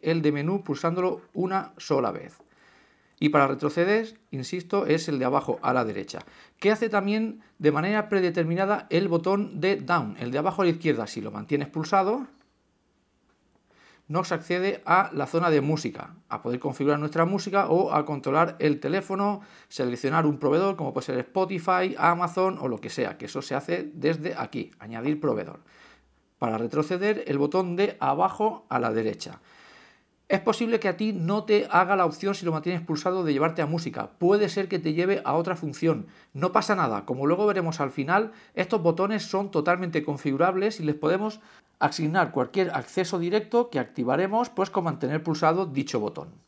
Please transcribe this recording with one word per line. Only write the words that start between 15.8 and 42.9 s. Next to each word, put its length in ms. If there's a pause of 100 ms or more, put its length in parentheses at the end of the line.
a 140
poder 160
configurar 400
nuestra 260
música 420
o 260
a 120
controlar 540
el 200
teléfono, 600 (280)
seleccionar 580
un 100
proveedor 380
como 180
puede 140
ser 120
Spotify, 800
Amazon 600
o 80
lo 120
que 120
sea, 260
que 80
eso 160
se 140
hace 400
desde 420
aquí, 400
añadir 420
proveedor. 420 (760)
Para 200
retroceder, 680
el 100
botón 400
de 240
abajo 680
a 100
la 140
derecha. 480 (880)
Es 140
posible 380
que 100
a 80
ti 160
no 320
te 260
haga 240
la 100
opción, 300
si 100
lo 60
mantienes 300
pulsado, 420
de 80
llevarte 300
a 60
música. 500
Puede 320
ser 180
que 120
te 140
lleve 300
a 120
otra 200
función. 520 (260)
No 180
pasa 240
nada. 300
Como 200
luego 200
veremos 340
al 120
final, 420 (200)
estos 280
botones 420
son 260
totalmente 540
configurables 800
y 20
les 120
podemos 440 (400)
asignar 520
cualquier 400
acceso 460